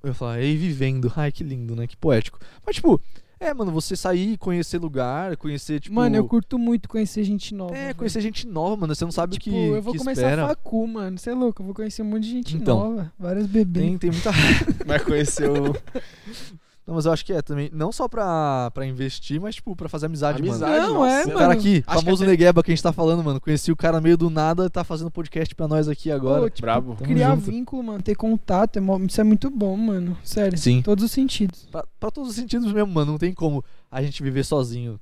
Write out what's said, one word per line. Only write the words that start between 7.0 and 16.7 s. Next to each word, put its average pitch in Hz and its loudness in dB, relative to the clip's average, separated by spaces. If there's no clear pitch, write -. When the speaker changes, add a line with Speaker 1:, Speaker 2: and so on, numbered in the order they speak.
Speaker 2:
gente 208 -4
nova, 180 -8
Speaker 1:
É, 277 -8
Speaker 2:
velho. 262 -6
Speaker 1:
conhecer 226 -4
gente 208 -4
nova, 180 -2
mano, 165 -2
você 170 -4
não 170 -4
sabe 175 -2
o - -4
Speaker 2:
Tipo, 202 -4
Speaker 1:
que, 175 2
Speaker 2:
eu 143 2
vou 233 -4
Speaker 1:
que 160 -4
Speaker 2:
começar 262 -2
Speaker 1:
espera. 147 2
Speaker 2:
a - -2
facu, 226 -2
mano, 196 -6
cê 240 -8
é 247 -4
louco, 247 0
eu 190 -8
vou 196 -8
conhecer 214 -8
um 214 -4
monte 214 -2
de 226 -6
gente 240 -4
Speaker 1:
Então, 151 4
Speaker 2:
nova, 208 -2
várias 196 -2
bebês. 185 2
Speaker 1:
tem, 180 0
tem 175 2
muita 170 0
Speaker 3:
<laughs> - 0
Vai 147 2
conhecer 147 2
o 143 2